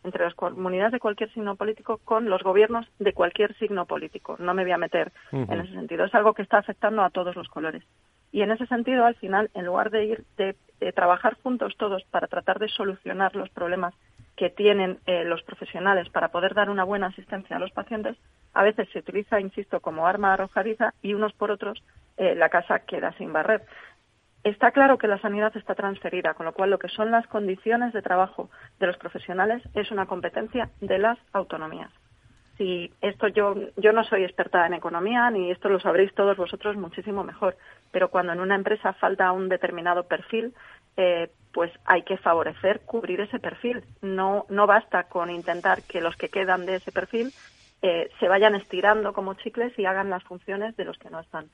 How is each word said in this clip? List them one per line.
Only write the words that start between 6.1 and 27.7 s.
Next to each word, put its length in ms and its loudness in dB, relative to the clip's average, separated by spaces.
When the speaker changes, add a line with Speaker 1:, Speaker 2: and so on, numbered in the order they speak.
Speaker 1:
algo 220 6
que 80 -6
está 160 4
afectando 420 -2
a 80 2
todos 260 -4
los 120 -12
colores. 360 -8
Y 120 0
en 80 0
ese 160 -2
sentido, 380 2
al 100 6
final, 400 0
en 100 -6
lugar 240 0
de 160 0
ir 180 -4
de, 180 -2
de 120 -4
trabajar 500 4
juntos 360 -4
todos 340 -4
para 160 -2
tratar 320 -2
de 100 -4
solucionar 680 -4
los 140 -6
problemas 460 -4
que 160 -2
tienen, 560 2
eh, 180 0
los 160 -2
profesionales 680 -2
para 180 0
poder 260 -2
dar 160 2
una 140 -2
buena 240 -2
asistencia 480 -10
a 40 -4
los 120 -6
pacientes, 440 -8
a 80 4
veces 320 4
se 60 -6
utiliza, 400 -2
insisto, 400 -6
como 260 -4
arma 280 4
arrojadiza 680 -2
y 140 -2
unos 180 -2
por 160 -4
otros, 340 -6
eh, 180 2
la 140 4
casa 300 2
queda 380 -6
sin 160 -10
barrer. 300 2
Está 280 4
claro 280 8
que 80 0
la 100 2
sanidad 400 -2
está 160 -6
transferida, 640 -2
con 100 -10
lo 80 -4
cual 160 0
lo 80 2
que 120 -8
son 200 -2
las 160 2
condiciones 680 -2